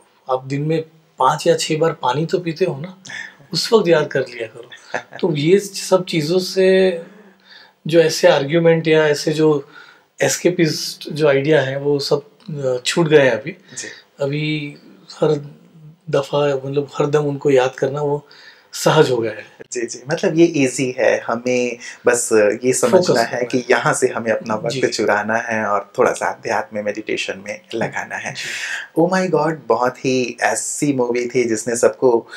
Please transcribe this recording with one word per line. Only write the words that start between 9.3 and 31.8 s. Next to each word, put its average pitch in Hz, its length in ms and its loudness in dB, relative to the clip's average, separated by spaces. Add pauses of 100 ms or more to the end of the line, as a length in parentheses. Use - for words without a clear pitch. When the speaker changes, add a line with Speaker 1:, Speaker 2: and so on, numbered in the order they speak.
Speaker 1:
जो 151 380 2 (520)
escapist 160 880 0
जो 151 180 0
idea 139 340 4
है, 135 180 -4
वो 143 200 0
सब, 143 260 -2 (240)
अ, 131 360 -4
छूट 170 220 0
गए 147 140 6
हैं 127 100 4
अभी। 123 200 -4
Speaker 2:
जी। - 360 -16 (320)
Speaker 1:
अभी 147 560 -4 (360)
हर 156 180 0 (800)
दफा, 143 560 0
मतलब, 139 320 -4
हर 151 80 0
दम 147 180 2
उनको 143 260 -2
याद 131 260 4
करना 139 260 -2
वो 147 260 -4 (460)
सहज 147 380 4
हो 123 60 2
गया 113 140 -2
है। - 300 -16 (120)
Speaker 2:
जी, 120 120 -4
जी। 120 140 -10 (120)
मतलब, 165 280 0
ये 170 60 8
ईजी 135 520 0
है, 110 220 4
हमें 120 580 -2 (280)
बस 120 240 2 (340)
ये 127 100 2
समझना 120 240 4
Speaker 1:
फोकस 123 220 2
Speaker 2:
है 117 60 2
Speaker 1:
करना 123 160 -6
Speaker 2:
कि - 160 -2
Speaker 1:
है। 123 140 -6
Speaker 2:
यहाँ 123 220 2
से 127 140 2
हमें 117 240 -4
अपना 110 240 -4
वक्त 117 140 -6
Speaker 1:
जी। 123 180 0
Speaker 2:
चुराना 107 480 0
है 113 300 -4
और 101 320 -4
थोड़ा 127 140 4
सा - 200 -4
अध्यात्म 110 460 -6
में, 104 60 -4
meditation 104 640 -6
में 107 140 -14 (100)
Speaker 1:
जी। 113 60 -6
Speaker 2:
लगाना 98 380 -6
है। 113 180 -10
Speaker 1:
जी। - 680 -6
Speaker 2:
Oh 180 120 2
My 185 220 0
God 156 200 0 (120)
बहुत 123 380 -2
ही 127 360 -2
ऐसी 110 520 -2
movie 120 340 -2
थी 123 160 0
जिसने 113 320 -2
सबको, 117 600 2